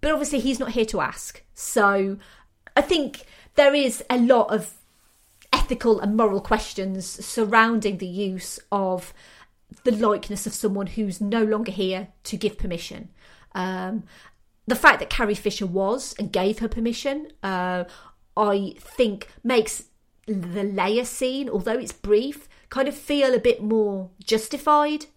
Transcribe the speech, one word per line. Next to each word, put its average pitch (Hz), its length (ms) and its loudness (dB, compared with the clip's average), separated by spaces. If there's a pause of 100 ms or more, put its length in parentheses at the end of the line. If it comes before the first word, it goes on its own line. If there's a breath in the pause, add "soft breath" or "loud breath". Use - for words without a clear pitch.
but 302 100 2
obviously 285 300 0
he's 254 180 0
not 254 140 -4
here 226 140 2
to 202 140 -2
ask. - 420 -6 (120)
So 196 640 2 (580 loud breath)
I 277 40 6
think 294 440 0 (300 soft breath)
there 285 200 8
is 269 360 0
a 254 80 4
lot 240 340 6
of 190 220 -4 (760)
ethical 240 480 2
and 202 160 0
moral 208 240 2
questions 190 680 -4
surrounding 220 920 2
the 190 80 -8
use 190 520 -6 (140)
of 185 420 -2 (680 loud breath)
the 247 80 4
likeness 208 540 0
of 214 80 -8
someone 196 340 -2
who's 202 320 -6
no 214 240 0
longer 214 280 -2
here 190 360 -4 (160)
to - 120 -8
give 208 220 -4
permission. - 520 -6 (440 soft breath)
Um, 185 500 -4 (640 loud breath)
the 247 100 0
fact 254 240 8
that - 100 -8
Carrie 214 240 0
Fisher 202 320 -4
was 196 520 -2
and 208 140 -6
gave 196 260 0
her 226 100 -4
permission, 269 640 -4 (100)
uh, 180 420 -2 (520 loud breath)
I 196 420 0
think 208 500 0 (160 soft breath)
makes 233 400 0 (420)
the 196 380 -4
Leia 202 400 0
scene, 262 440 -4
although 220 300 -2
it's 240 140 -8
brief, 226 560 0 (220 soft breath)
kind 269 180 0
of 285 80 -6
feel 277 380 2
a 226 40 4
bit 226 240 2
more 208 480 0 (140)
justified. 294 840 2 (100)